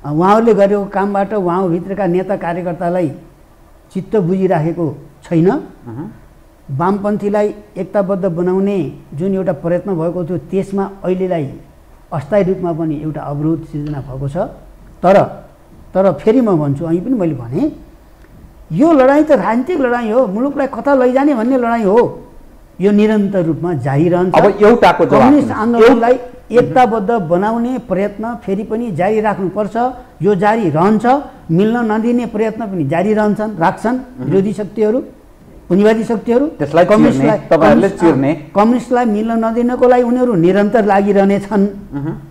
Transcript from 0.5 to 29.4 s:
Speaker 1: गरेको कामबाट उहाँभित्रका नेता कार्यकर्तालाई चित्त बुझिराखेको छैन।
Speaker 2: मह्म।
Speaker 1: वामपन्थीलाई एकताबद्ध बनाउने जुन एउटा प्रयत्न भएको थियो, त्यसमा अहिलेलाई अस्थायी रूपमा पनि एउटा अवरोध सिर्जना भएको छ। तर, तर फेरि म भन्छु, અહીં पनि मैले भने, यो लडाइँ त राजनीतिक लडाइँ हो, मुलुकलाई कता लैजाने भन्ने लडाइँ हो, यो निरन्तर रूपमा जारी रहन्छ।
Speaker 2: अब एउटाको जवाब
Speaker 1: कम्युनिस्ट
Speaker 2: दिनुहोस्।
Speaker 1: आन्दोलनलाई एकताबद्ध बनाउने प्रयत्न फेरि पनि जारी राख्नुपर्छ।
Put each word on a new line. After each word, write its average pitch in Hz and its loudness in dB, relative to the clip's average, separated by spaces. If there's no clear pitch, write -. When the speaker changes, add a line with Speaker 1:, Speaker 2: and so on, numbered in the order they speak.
Speaker 1:
गरेको 196 2
कामबाट 196 -2
उहाँभित्रका 185 -2
नेता 180 -2
कार्यकर्तालाई 175 -4
चित्त 190 -4
बुझिराखेको 170 -2
छैन। 175 2
Speaker 2:
मह्म। 123 -12
Speaker 1:
वामपन्थीलाई 208 -2
एकताबद्ध 190 -4
बनाउने 180 -2
जुन 185 -2
एउटा 190 -2
प्रयत्न 175 -4
भएको 170 -4
थियो, 175 -6
त्यसमा 196 -4
अहिलेलाई 175 -4
अस्थायी 190 -2
रूपमा 175 -2
पनि 156 -4
एउटा 151 -8
अवरोध 147 -4
सिर्जना 147 -8
भएको 131 -10
छ। 139 -8
तर, 180 6
तर 190 2
फेरि 226 2
म 208 2
भन्छु, 147 -2
અહીં 170 -2
पनि 262 -2
मैले 175 -2
भने, 135 -4
यो 269 4
लडाइँ 277 4
त 302 2
राजनीतिक 247 0
लडाइँ 240 0
हो, 254 2
मुलुकलाई 262 -2
कता 262 -2
लैजाने 262 2
भन्ने 240 0
लडाइँ 233 0
हो, 208 2
यो 190 2
निरन्तर 208 2
रूपमा 160 -2
जारी 139 0
रहन्छ। 175 0
Speaker 2:
अब 160 4
एउटाको 208 4
जवाब 147 2
Speaker 1:
कम्युनिस्ट 262 4
Speaker 2:
दिनुहोस्। 220 -4
Speaker 1:
आन्दोलनलाई 233 4
एकताबद्ध 220 2
बनाउने 226 -2
प्रयत्न 202 -6
फेरि 196 -6
पनि 220 -6
जारी 202 0
राख्नुपर्छ। 202 -4